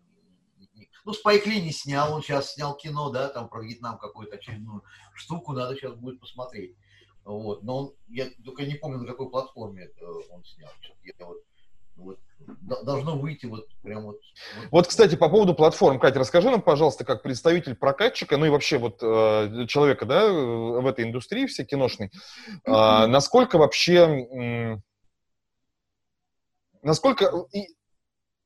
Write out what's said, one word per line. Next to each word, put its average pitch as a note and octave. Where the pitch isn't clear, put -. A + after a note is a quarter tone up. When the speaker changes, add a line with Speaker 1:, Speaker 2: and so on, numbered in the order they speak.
Speaker 1:
Ну, G#3
Спайк G#3
Ли G#3+
не D#3+
снял, C#3+
он D3+
щас C#3
снял C#3+
кино, D3
да, C3+
там A#2+
про A2+
Вьетнам A2+
какую-то G#2
очередную G#2+
штуку, -
надо B2+
щас B2
будет B2
посмотреть. A2+
Вот. G#2
Но B2
он, C#3
я B2
только C3+
не D3
помню, C3+
на A#2+
какой B2+
платформе G#2+
это -
он F2
снял. -
Я F2+
вот, F2
вот, -
д-, -
должно C#3
выйти C#3
вот A2
прям G#2+
вот, G#2
вот. A2+
Speaker 2:
Вот, F3
кстати, F#3
по D#3+
поводу F#3
платформ. D#3
Катя, C#3
расскажи F3
нам, A3+
пожалуйста, D3
как B2+
представитель C#3
прокатчика, C#3+
ну D3+
и D3+
вообще C#3+
вот, A#2
э, A2
человека, C#3
да, F3+
в A#2+
этой B2
индустрии B2
всей -
киношной, B2+
а, A2
Speaker 3:
Мгм. A#2
Speaker 2:
насколько F3+
вообще, E3
м, A#2+
насколько, F3+
и, G3+